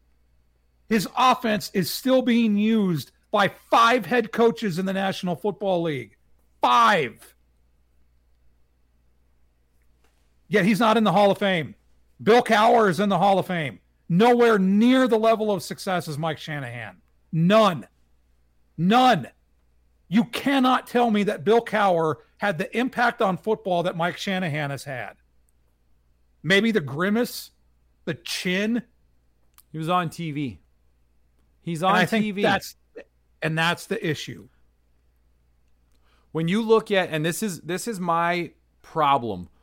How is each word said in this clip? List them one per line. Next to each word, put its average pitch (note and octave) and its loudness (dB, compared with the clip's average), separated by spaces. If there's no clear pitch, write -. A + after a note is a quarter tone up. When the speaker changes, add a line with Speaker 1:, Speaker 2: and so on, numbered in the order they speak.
Speaker 1:
His G#3+ 0
offense A#3+ 0
is F#3 -2
still B3+ 0
being A3+ 2
used G#3 0
by G3+ 2
five A#3 0
head A#3+ -2
coaches A3+ 0
in F#3+ -4
the F#3+ -4
National F#3+ -4
Football F#3+ -4
League. C#3 -6
Five. A3 0
Yet F#3 2
he's G3+ 2
not A3+ 4
in A3+ 2
the G3+ 2
Hall G3+ 4
of F#3+ -2
Fame. F3 -2
Bill A#3 6
Cowher A3 4
is E3 0
in G#3 0
the F#3+ 0
Hall G3 2
of - -4
Fame. D3+ -6
Nowhere A3+ 4
near A#3 4
the A3 2
level A3 2
of F#3 -4
success F3+ -6
as D3 -8
Mike D#3+ -4
Shanahan. A#2+ -12
None. F3 2
None. G#3 2
You G#3 2
cannot C4 0
tell A#3+ 0
me G#3 2
that F#3 -4
Bill A3+ 4
Cowher F3 0
had G3+ -4
the G3+ -6
impact A#3+ -2
on F#3 0
football G3 -4
that F3+ -6
Mike E3+ -4
Shanahan D#3 -6
has C#3 -10
had. B2 -12
Maybe G3+ 2
the G#3 0
grimace, F3 -4
the E3+ -6
chin. G#3 -4
Speaker 2:
He D#3 -12
was D#3+ -6
on F3+ -2
T E3+ -10
V. C#3 -8
He's E3 -8
on F#3 0
Speaker 1:
And G3+ 4
I G3+ 2
think G#3+ -2
Speaker 2:
T G#3+ -4
V. G3 -6
Speaker 1:
that's, G3 -2
and D#3+ -4
that's E3 -2
the F#3+ -6
issue. - -8
Speaker 2:
When E3 -4
you G3+ 0
look A3 2
at, F#3 0
and D#3 -4
this E3 -4
is, G3+ -6
this F3+ -8
is G#3+ -8
my E3+ -2
problem A#2 -2